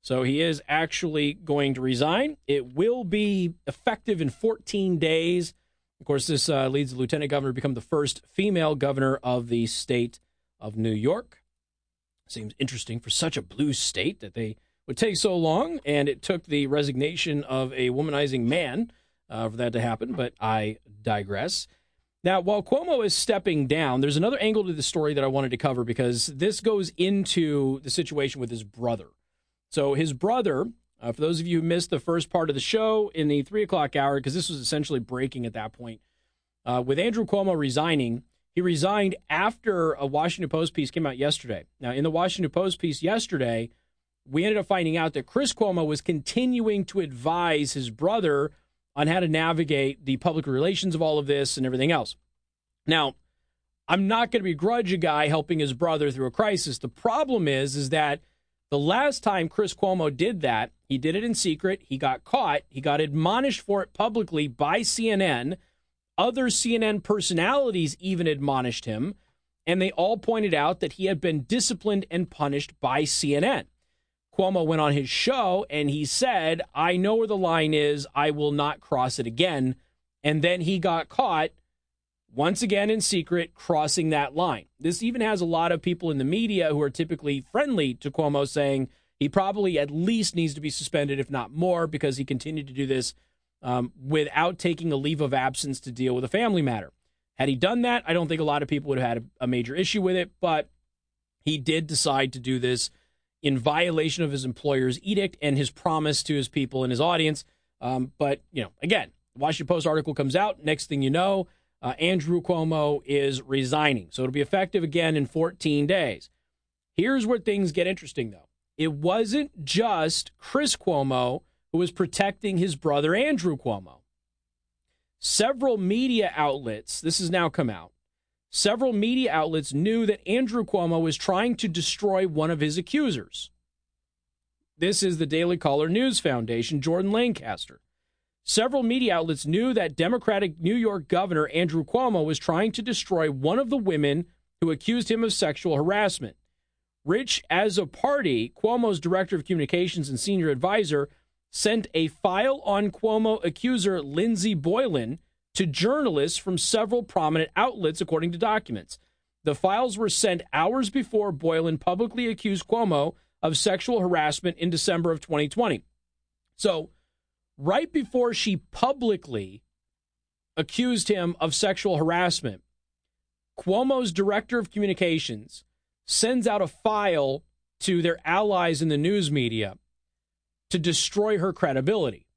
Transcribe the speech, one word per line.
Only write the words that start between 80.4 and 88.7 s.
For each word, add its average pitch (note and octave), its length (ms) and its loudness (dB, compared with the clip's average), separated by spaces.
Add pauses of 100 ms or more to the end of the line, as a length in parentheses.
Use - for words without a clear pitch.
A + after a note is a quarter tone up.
then F3 180 2
he F3+ 180 0
got E3 280 -2
caught, E3 440 0 (800)
once D#3+ 300 2
again G3+ 260 2
in A3 120 0
secret, E3+ 520 -2
crossing D#3 560 0
that C#3+ 260 0
line. D#3 300 -2 (140)
This E3+ 240 -2
even A#3 180 -2
has G#3+ 180 0
a F3 60 0
lot E3 260 0
of E3 120 -2
people F3 260 -2
in D3 80 0
the C3 60 0
media F#3 460 0
who D3 120 0
are C#3+ 80 0
typically D3+ 520 -4
friendly G#3+ 540 0
to D3 140 -8
Cuomo C#3+ 380 0
saying C#3 420 0 (300)